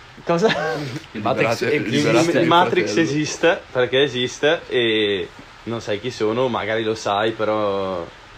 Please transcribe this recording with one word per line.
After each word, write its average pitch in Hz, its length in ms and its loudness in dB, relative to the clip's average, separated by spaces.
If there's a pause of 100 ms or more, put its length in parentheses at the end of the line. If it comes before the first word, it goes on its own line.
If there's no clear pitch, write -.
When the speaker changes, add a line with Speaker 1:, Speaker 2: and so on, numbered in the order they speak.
(240)
Speaker 1:
Cosa? 170 240 2 (640)
Speaker 2:
Il 110 100 -8
Matrix 117 400 0
Speaker 3:
Liberate, 113 100 0
Speaker 2:
è 151 60 2
Speaker 3:
liberate 147 540 2
Speaker 4:
il 131 100 2
Speaker 3:
il 165 40 2
Speaker 4:
Matrix 175 460 4
Speaker 3:
fratello. 165 160 2
Speaker 4:
esiste 151 540 0 (100)
perché 127 300 2
esiste 139 680 0
e 107 600 0 (340)
non 113 180 -6
sai 104 200 -4
chi 123 100 -6
sono, 120 380 0
magari 110 340 -2
lo 110 120 -2
sai, 110 380 0
però 98 720 -2 (340)